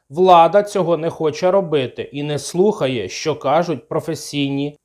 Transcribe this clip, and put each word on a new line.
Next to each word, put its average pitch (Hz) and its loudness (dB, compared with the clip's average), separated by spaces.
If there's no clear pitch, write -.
влада 170 6
цього 180 -2
не 156 -4
хоче 160 -2
робити 156 -2
і 143 -10
не 147 -4
слухає, 139 -2
що 147 -6
кажуть 151 -2
професійні 143 -6